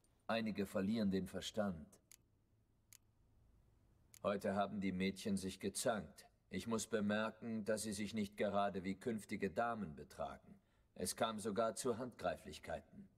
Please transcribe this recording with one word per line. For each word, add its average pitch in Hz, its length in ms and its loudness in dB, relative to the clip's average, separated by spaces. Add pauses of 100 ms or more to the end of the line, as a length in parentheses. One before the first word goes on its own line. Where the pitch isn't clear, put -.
(280)
Einige 110 380 2
verlieren 101 440 4
den 92 160 2
Verstand. 92 720 -2 (2250)
Heute 98 320 2
haben 101 260 2
die 95 120 2
Mädchen 95 440 2
sich 95 220 -2
gezankt. 101 680 -2 (260)
Ich 95 140 -4
muss 113 180 0
bemerken, 110 800 0
dass 107 180 2
sie 110 100 -2
sich 104 220 -2
nicht 104 220 -2
gerade 101 480 2
wie 95 100 0
künftige 104 560 -2
Damen 104 460 0
betragen. 71 580 -8 (400)
Es - 220 -2
kam 110 240 0
sogar 110 340 0
zu 117 240 0
Handgreiflichkeiten. 87 1200 -6